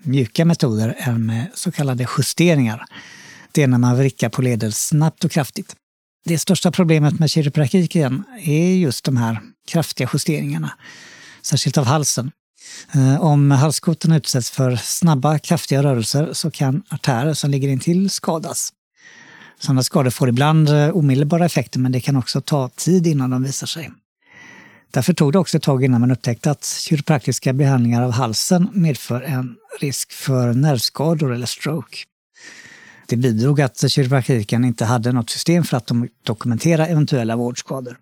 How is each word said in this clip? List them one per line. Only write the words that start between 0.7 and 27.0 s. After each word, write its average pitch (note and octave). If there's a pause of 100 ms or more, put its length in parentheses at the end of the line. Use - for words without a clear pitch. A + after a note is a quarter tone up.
än A#2
med A2+
så -
kallade C3 (120)
justeringar. C#3 (680)
Det D#3
är C#3
när B2+
man B2
vrickar C3
på C3+
leder A2+
snabbt D#3
och D#3+
kraftigt. - (480)
Det E3
största F3+
problemet D#3
med D#3
kiropraktiken D3+ (200)
är E3
just E3+
de C#3
här A2+ (280)
kraftiga C#3
justeringarna, D3 (720)
särskilt -
av C#3+
halsen. C3+ (640)
Eh, C3+
om C#3+
halskotan D#3
utsätts C#3
för B2+
snabba, D3+
kraftiga C#3+
rörelser C#3
så -
kan C#3
artärer C#3+
som C#3+
ligger C#3
intill F3
skadas. - (880)
Sådana C3
skador B2+
får B2+
ibland, D3
eh, D3
omedelbara D3
effekter, C#3+
men B2+
det B2
kan C#3
också C3
ta C3+
tid E3+
innan C#3
de B2+
visar C3+
sig. D#3+ (1000)
Därför C3+
tog D3
det F#3+
också -
ett D3+
tag C3+
innan B2
man B2
upptäckte B2
att -
kiropraktiska -